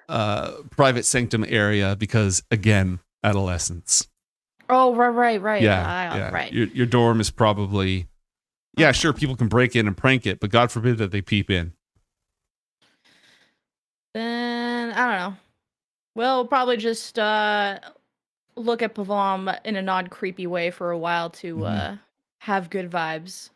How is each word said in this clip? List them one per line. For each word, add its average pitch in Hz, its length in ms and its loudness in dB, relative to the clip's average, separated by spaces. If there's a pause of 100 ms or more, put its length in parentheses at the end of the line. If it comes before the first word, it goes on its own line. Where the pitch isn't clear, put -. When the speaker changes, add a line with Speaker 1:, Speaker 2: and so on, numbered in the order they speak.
Speaker 1:
uh, 107 440 -2 (180)
private 127 340 2
sanctum 117 420 0
area 104 500 2
because, 101 540 0
again, 95 500 2 (220)
adolescence. 92 840 -2 (600)
Speaker 2:
Oh, 254 240 4
right, 240 140 4
right, 233 340 2
right. 214 200 0
Speaker 1:
Yeah, 95 240 4
Speaker 2:
Ah, 180 300 -4
Speaker 1:
yeah. 98 140 -4
Speaker 2:
right. 87 220 -6
Speaker 1:
Your, 117 160 0
your 123 180 0
dorm 117 340 4
is 101 100 -2
probably, 98 760 0 (720)
yeah, 160 100 6
Speaker 2:
Okay. 120 100 2
Speaker 1:
sure, 156 140 2
people 131 240 -4
can 117 120 2
break 120 280 2
in 110 100 4
and 98 100 -2
prank 131 300 2
it, 92 140 -4
but 104 100 -4
God 117 200 6
forbid 117 280 0
that 101 120 -2
they 101 100 -4
peep 98 300 -2
in. 85 220 -2 (2500)
Speaker 2:
Then, 240 760 -4
I 185 40 -8 (220)
don't 180 140 -6
know. 190 40 -16 (800)
We'll 247 320 0
probably 254 300 2
just, 226 420 -4
uh, 208 600 0 (760)
look 233 260 -2
at 220 120 -2
Pavam 196 680 -2
in 214 120 -4
a 190 60 -4
non-creepy 185 680 -4
way 175 220 -2
for 175 200 -6
a 170 80 -4
while 170 320 -2
to, 170 260 -12
Speaker 1:
Mm-hmm. 160 80 -4
Speaker 2:
uh, 202 320 -4 (440)
have 190 300 -4
good 185 200 -6
vibes 165 640 -8